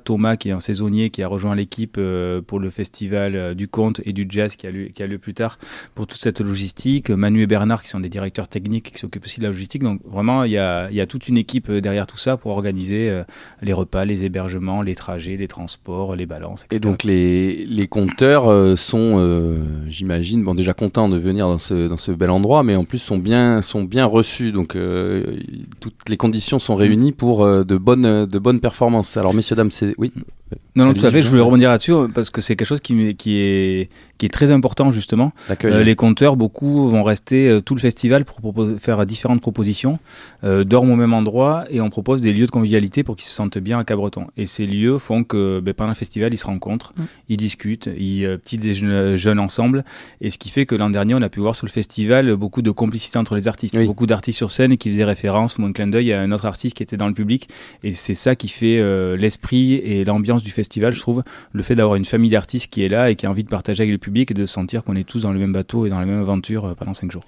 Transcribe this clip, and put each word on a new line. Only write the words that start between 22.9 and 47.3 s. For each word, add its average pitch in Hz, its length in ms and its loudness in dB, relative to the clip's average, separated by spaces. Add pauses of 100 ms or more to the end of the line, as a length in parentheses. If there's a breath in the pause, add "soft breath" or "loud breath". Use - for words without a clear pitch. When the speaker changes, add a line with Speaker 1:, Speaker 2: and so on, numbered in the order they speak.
Speaker 2:
sont 107 180 -4
bien, 113 440 2
sont 101 220 -4
bien 117 220 0
reçus. 113 460 2
Donc, 95 240 -2
euh, 92 600 -2 (420)
toutes - 300 -14
les 107 80 0
conditions 110 420 0
sont 113 160 -2
réunies 107 360 4
pour, 120 320 2
euh, 98 200 4
de 95 140 0
bonnes, 110 480 4
de 98 140 -2
bonnes 123 200 2
performances. 117 580 0
Alors 95 160 2
messieurs, 110 220 0
dames, 107 160 2
c'est, - 260 -2
oui. 120 140 -2 (640)
Speaker 1:
Non, 131 100 6
non, 135 60 6
Speaker 2:
Allez-y, 98 100 2
Speaker 1:
tout 117 60 6
à 117 40 6
fait. 151 100 6
Je 135 60 4
voulais 123 140 6
Speaker 2:
Jean. 117 40 8
Speaker 1:
rebondir 123 240 8
là-dessus, 120 240 2
euh, 143 140 4
parce 113 240 -2
que 113 100 -4
c'est 107 140 0
quelque 107 120 -2
chose 147 140 -2
qui - 140 -4
m'est, 110 180 2
qui 104 260 -2
est, 95 500 0 (280 soft breath)
qui - 80 -2
est 101 40 2
très 143 220 4
important, 135 400 4
justement. 117 400 0 (160 loud breath)
Speaker 2:
L'accueil. - 260 0
Speaker 1:
Euh, 107 100 6
les 110 120 6
compteurs, 127 420 4
beaucoup 139 520 2
vont 110 140 4
rester, 131 460 2
euh, 107 120 6
tout 135 140 -2
le 127 40 -2
festival 123 460 2
pour - 120 -20
proposer, 110 400 -2
faire 104 280 0
différentes 117 360 0
propositions, 110 580 0 (440 loud breath)
euh, 98 200 4
dorment 123 280 6
au 120 40 6
même 117 180 4
endroit 127 560 2
et 123 120 -2
on 107 100 0
propose 123 300 0
des 110 120 4
lieux 113 140 4
de 120 40 -2
convivialité 110 520 2
pour 127 120 -6
qu'ils - 120 -14
se - 60 -8
sentent 101 260 -4
bien 104 180 -2
à 120 60 -2
Cabreton. 101 420 -4 (120)
Et 104 100 -4
ces - 180 -6
lieux 107 320 0
font 117 260 -2
que, 98 360 0
ben, 95 160 -4
pendant 110 140 -4
le 110 60 -4
festival, 113 380 -4
ils 110 60 -4
se - 80 -8
rencontrent, 101 500 -6
Speaker 3:
Mm. 170 40 -8 (280 loud breath)
Speaker 1:
ils 107 80 -2